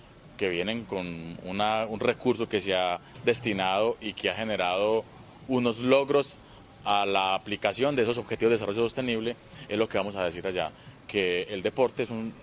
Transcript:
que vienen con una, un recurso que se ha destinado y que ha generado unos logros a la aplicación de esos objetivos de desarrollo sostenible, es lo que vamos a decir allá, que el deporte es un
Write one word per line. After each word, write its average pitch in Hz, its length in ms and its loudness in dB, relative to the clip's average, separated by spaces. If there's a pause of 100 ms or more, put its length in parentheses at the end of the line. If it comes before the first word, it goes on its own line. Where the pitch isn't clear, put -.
(380)
que 101 100 0
vienen 98 380 -2
con 85 580 -6
una, 107 440 0
un 104 120 -6
recurso 117 480 2
que 101 140 0
se 95 140 2
ha 87 240 2 (260)
destinado 110 760 2
y 107 140 -8
que - 160 -2
ha 90 60 0
generado 104 680 0 (440)
unos 120 320 2
logros 135 580 4 (460)
a 101 240 2
la 95 260 2
aplicación 104 600 0
de 123 80 4
esos 117 160 0
objetivos 113 320 0
de 113 60 6
desarrollo 104 260 -2
sostenible, 117 520 -2 (320)
es 104 120 -2
lo 110 100 2
que 110 80 -2
vamos 101 180 -2
a 95 80 -2
decir 87 220 -4
allá, 90 240 -2 (380)
que 90 420 0
el 98 140 -6
deporte 123 400 0
es 110 80 -6
un 113 200 -6 (120)